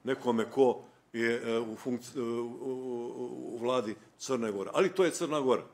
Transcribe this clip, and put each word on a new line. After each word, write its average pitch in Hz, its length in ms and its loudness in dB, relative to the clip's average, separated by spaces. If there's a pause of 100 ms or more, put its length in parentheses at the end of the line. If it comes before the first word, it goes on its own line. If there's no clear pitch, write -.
nekome 117 480 0
ko 127 320 4 (300)
je, 117 320 2
e, 113 140 2
u 110 160 -4
funkc-, 123 420 -6
e, 131 40 -2
u, 117 240 -2
u, 123 260 -6
u, 123 840 -6
u - 20 -6
vladi 117 380 0 (220)
Crne 117 340 -2
Gore. 98 220 -4
Ali 165 220 4
to 185 100 6
je 160 60 4
Crna 151 300 -2
Gora. 127 220 4 (100)